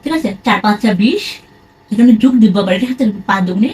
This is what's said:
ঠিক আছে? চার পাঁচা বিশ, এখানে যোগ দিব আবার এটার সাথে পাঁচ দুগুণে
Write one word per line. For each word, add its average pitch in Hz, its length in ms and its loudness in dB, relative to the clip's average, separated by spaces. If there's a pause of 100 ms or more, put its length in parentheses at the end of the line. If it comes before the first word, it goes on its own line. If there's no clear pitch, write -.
ঠিক 294 160 -6
আছে? 220 100 -4 (180)
চার 190 180 0
পাঁচা 208 260 0 (120)
বিশ, 339 220 0 (680)
এখানে 233 200 4 (100)
যোগ 254 100 4 (100)
দিব 185 200 4
আবার 185 140 -2
এটার 247 160 -4
সাথে 254 120 -2 (240)
পাঁচ 190 200 0
দুগুণে 208 260 -2